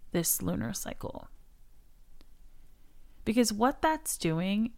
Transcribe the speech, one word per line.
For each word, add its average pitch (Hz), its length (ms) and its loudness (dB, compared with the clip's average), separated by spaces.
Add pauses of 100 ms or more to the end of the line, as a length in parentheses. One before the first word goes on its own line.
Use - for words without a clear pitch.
(120)
this - 300 2
lunar 175 300 -2
cycle. - 560 -8 (2000)
Because 226 260 6
what 233 300 2
that's 311 360 2
doing 185 600 2